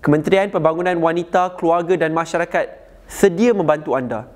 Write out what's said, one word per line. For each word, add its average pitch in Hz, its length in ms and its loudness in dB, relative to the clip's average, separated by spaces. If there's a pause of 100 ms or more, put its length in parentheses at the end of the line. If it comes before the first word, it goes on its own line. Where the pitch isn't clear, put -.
Kementerian 185 480 2
Pembangunan 175 480 0
Wanita, 175 560 0
Keluarga 175 400 0
dan 160 160 -2
Masyarakat 165 560 -2 (400)
sedia 202 480 2
membantu 156 400 0
anda. 120 400 -4